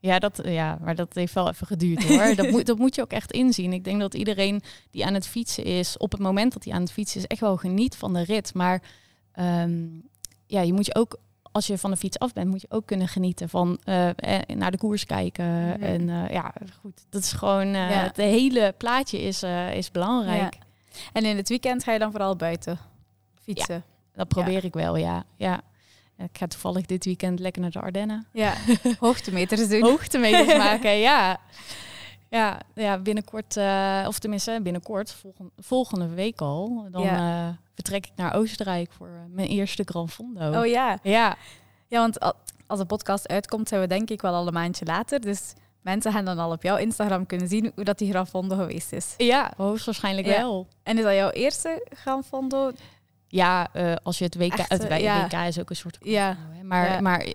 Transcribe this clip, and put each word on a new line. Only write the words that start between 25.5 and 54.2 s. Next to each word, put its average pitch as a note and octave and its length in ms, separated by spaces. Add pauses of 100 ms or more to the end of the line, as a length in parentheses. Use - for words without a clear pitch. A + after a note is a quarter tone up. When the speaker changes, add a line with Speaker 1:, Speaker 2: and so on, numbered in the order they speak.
Speaker 1:
Ik F3+ 200
ga F3+ 80
toevallig F3+ 400
dit F#3 180
weekend F3+ 340
lekker F3+ 240
naar F3 80
de - 100
Ardennen. G#3+ 520
Speaker 2:
Ja, G#3+ 200 (260)
Speaker 1:
<laughs> A#3+ 220
Speaker 2:
hoogtemeters G#3+ 680
doen. G#3+ 120
Speaker 1:
Hoogtemeters C#4 840
Speaker 2:
<laughs> G3+ 60
Speaker 1:
maken, A3 220
ja. G#3 480 (920)
Ja, A3 300 (140)
ja, G3+ 240
binnenkort, G#3+ 580
eh, G3 500
of G#3 120
tenminste G#3+ 440
binnenkort, F#3 500
volgen-, - 460
volgende A3 500
week F#3+ 320
al, G3 500
dan, F3+ 120
Speaker 2:
Ja. E3+ 460
Speaker 1:
eh, F3 60 (200)
vertrek G3 320
ik - 100
naar F3+ 180
Oostenrijk F#3+ 580
voor, F3 160
eh, F3 60 (140)
mijn F3+ 200
eerste G3 380
Gran E3+ 220
Fondo. F#3+ 520
Speaker 2:
Oh A#3 60
ja. A#3+ 360
Speaker 1:
Ja. G#3 340 (500)
Speaker 2:
Ja, A#3 140
want A3+ 200
al-, - 120 (340)
als G3+ 120
de F#3+ 80
podcast G3 420
uitkomt, G#3+ 400
zijn G3+ 120
we F#3 60
denk G3 240
ik G#3+ 120
wel F3+ 120
al F3 120
een E3+ 60
maandje E3+ 320
later. G3+ 360
Dus G3+ 320 (300)
mensen G#3 300
gaan G3+ 120
dan F#3 140
al E3 140
op E3 100
jouw F#3+ 140
Instagram G#3 500
kunnen F3+ 220
zien G#3+ 260
hoe G3+ 100
dat G3 140
die G3+ 120
Gran F#3 160
Fondo F#3+ 300
geweest - 360
is. - 240
Speaker 1:
Ja, A#3+ 400
hoogstwaarschijnlijk G3 720
Speaker 2:
Ja. G3+ 120
Speaker 1:
wel. G#3+ 300 (140)
Speaker 2:
En A3+ 160
is A3+ 60
dat G3+ 100
jouw G3 160
eerste D#4+ 600
Gran C4+ 340
Fondo? C4+ 480 (580)
Speaker 1:
Ja, F3+ 420
eh, E3+ 300
als F3+ 160
je F#3 60